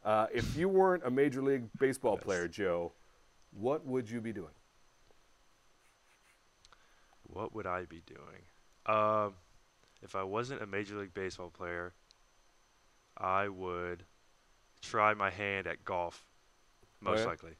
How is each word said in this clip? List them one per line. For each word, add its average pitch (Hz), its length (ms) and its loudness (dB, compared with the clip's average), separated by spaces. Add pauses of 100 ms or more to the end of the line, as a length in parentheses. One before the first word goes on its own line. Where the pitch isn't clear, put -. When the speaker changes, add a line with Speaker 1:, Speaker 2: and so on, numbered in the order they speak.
Speaker 1:
Uh, 107 300 4
if 120 240 0
you 175 100 2
weren't 190 380 6
a 123 60 2
Major 135 320 4
League 135 220 2 (120)
Baseball 131 380 4
Speaker 2:
Yes. - 80 -10
Speaker 1:
player, 87 240 0
Joe, 85 460 0 (580)
what 135 340 -2
would 127 240 -2
you 120 100 -6
be 113 140 -6
doing? 90 200 -10 (2750)
Speaker 2:
What 92 300 -8
would 101 140 -6
I 90 180 -2
be 85 200 -18
doing? 73 400 -20 (400)
Um, 107 480 4 (680)
if 98 140 -14
I 95 80 -2
wasn't 117 380 -4
a 107 40 -6
Major 101 320 -4
League 98 160 -10
Baseball 92 360 -6
player, 87 440 -6 (1200)
I 95 320 0
would 87 540 -6 (760)
try 107 320 4
my 101 160 0
hand 98 380 -2
at 82 160 -8
golf, 87 420 -4 (760)
most 101 180 2
Speaker 1:
Oh, - 40 2
yeah? 113 40 0
Speaker 2:
likely. 82 320 -8